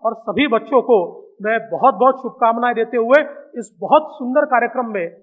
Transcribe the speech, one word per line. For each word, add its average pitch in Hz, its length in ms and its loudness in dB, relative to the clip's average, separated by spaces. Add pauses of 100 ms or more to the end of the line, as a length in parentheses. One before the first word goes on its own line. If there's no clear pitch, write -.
और 226 100 -2
सभी 202 340 -4
बच्चों 220 340 0
को 208 400 0 (200)
मैं 220 180 -2 (120)
बहुत-बहुत 247 440 2
शुभकामनाएं 233 600 -2
देते 233 220 -2
हुए 247 240 4 (340)
इस 226 260 -12
बहुत 277 200 4 (100)
सुंदर 269 340 -2
कार्यक्रम 240 400 -2
में 196 380 -8